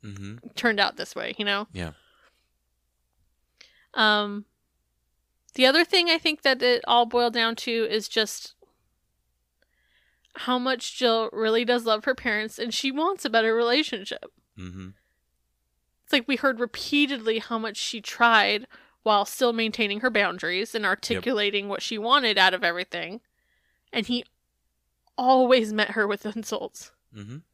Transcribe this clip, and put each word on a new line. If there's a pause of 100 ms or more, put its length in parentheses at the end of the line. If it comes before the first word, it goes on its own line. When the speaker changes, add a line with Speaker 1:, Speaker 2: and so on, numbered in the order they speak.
Speaker 1:
Mm-hmm.
Speaker 2:
turned
out
this
way,
you
know?
Speaker 1:
Yeah. (2000)
Speaker 2:
Um, (1080)
the
other
thing
I
think
that
it
all
boiled
down
to (180)
is
just (1800)
how
much
Jill
really
does
love
her
parents,
and
she
wants
a
better
relationship. (260)
Speaker 1:
Mm-hmm. (1120)
Speaker 2:
It's
like
we
heard
repeatedly
how
much
she
tried (360)
while
still
maintaining
her
boundaries
and
Speaker 1:
Yep.
Speaker 2:
articulating
what
she
wanted
out
of
everything. (720)
And
he (960)
always
met
her
with
insults. (220)
Speaker 1:
Mm-hmm. (140)